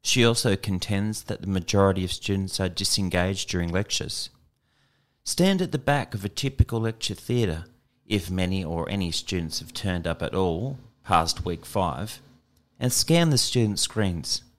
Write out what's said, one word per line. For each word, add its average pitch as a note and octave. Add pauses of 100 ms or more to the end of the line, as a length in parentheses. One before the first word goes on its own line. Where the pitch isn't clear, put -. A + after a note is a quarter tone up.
She A#2+
also A#2
contends G2+
that -
the -
majority F#2+
of F2
students G2
are F#2+
disengaged F#2
during E2+
lectures. - (960)
Stand F#3+
at F3
the D3
back C#3+
of G2
a G2+
typical A#2
lecture A2+
theatre, F#2 (420)
if F#2
many F#2
or E2
any F#2
students E2
have -
turned F2+
up E2
at D2+
all, F#2+ (260)
past E2
week E2+
five, F2+ (600)
and B2+
scan E3
the C3
student G#2+
screens. F#2 (160)